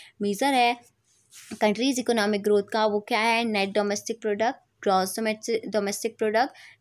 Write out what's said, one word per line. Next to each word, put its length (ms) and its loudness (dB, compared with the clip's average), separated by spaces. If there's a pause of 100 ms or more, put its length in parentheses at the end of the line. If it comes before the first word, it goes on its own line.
(260)
measure 280 0
है 220 2 (840)
कंट्रीज 380 2
इकोनॉमिक 440 0
ग्रोथ 200 4 (100)
का, 140 2
वो 140 0
क्या 200 -2
है? 240 2
नेट 280 -2
डोमेस्टिक 480 -2
प्रोडक्ट, 400 -2 (220)
ग्रॉस 340 2
डोमेस्टि-, 560 -4
डोमेस्टिक 460 -4
प्रोडक्ट, 340 0 (280)